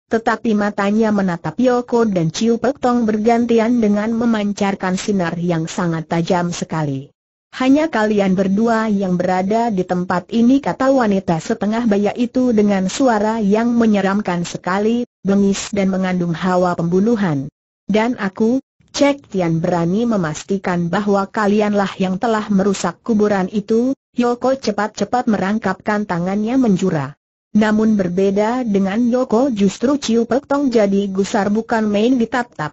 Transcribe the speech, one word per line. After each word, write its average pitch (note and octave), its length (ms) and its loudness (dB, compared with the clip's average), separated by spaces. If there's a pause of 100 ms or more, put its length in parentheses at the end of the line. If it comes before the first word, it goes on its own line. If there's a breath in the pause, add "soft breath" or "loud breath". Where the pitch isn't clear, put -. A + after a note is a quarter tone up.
(100)
tetapi A3+ 480 0
matanya G#3 560 0
menatap F3+ 480 -2
Yoko A#3+ 480 2
dan E3 240 0
Chiu A3+ 240 0
Pek A#3+ 240 -2
Tong A#3+ 240 0
bergantian A#3 720 2
dengan G#3 400 0
memancarkan G3+ 800 -2
sinar F3+ 400 -2
yang E3+ 320 -2
sangat E3 400 -4
tajam F3 400 0
sekali. D3 640 -6 (360)
"Hanya C#4+ 400 2
kalian G#3 480 2
berdua A3 480 0
yang G3 320 0
berada F#3+ 560 0
di F#3 80 -2
tempat F3+ 480 -2
ini," A#3+ 320 4
kata C4 320 0
wanita F#3+ 480 0
setengah G#3+ 400 -2
baya G3+ 320 0
itu B3 400 0
dengan G3+ 320 2
suara A3 560 0
yang A3+ 320 2
menyeramkan G3 720 0
sekali, G#3+ 560 -2 (240)
bengis G3 480 0
dan G3 160 0
mengandung F#3 400 -2
hawa F3+ 480 0
pembunuhan. F3 720 0 (400)
"Dan A3 320 2
aku, A3 400 0 (320)
Cek C#4 400 0
Tian, E3 240 0
berani F3 480 0
memastikan F3+ 880 -2
bahwa G3+ 320 0
kalianlah G#3 720 0
yang F#3+ 240 -2
telah A3 320 -2
merusak F#3+ 480 -2
kuburan G#3 480 0
itu." A3+ 480 -2 (160)
Yoko A#3+ 400 0
cepat-cepat G#3+ 720 -4
merangkapkan G#3 800 -2
tangannya G3+ 480 -2
menjura. F3+ 640 0 (320)
Namun G#3+ 480 2
berbeda G3 640 0
dengan G3+ 480 0
Yoko, B3+ 400 0
justru A3 480 0
Chiu A#3 240 0
Pek A#3 240 -2
Tong C#4+ 240 0
jadi G3+ 400 2
gusar G3 400 -2
bukan A3 320 0
main G#3+ 320 2
ditatap A#3 580 -4